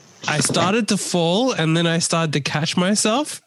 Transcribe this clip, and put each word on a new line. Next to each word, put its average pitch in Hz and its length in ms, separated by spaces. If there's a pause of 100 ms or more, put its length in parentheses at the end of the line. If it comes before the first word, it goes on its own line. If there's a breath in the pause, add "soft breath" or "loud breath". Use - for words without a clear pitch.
(280)
I 151 120
started 180 480
to 202 100
fall 185 540
and 160 220
then 170 120
I 165 120
started 165 360
to 147 60
catch 156 360
myself 214 720